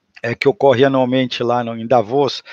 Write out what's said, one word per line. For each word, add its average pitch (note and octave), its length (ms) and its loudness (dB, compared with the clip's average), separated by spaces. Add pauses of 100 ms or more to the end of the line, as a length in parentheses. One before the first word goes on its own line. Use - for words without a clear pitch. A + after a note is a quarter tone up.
(220)
é, A#2 140 -6
que - 120 -4
ocorre C3+ 380 4
anualmente C3 560 0
lá A#2+ 220 -2
no, A2+ 120 -8
em A2+ 120 -10
Davos, B2 640 0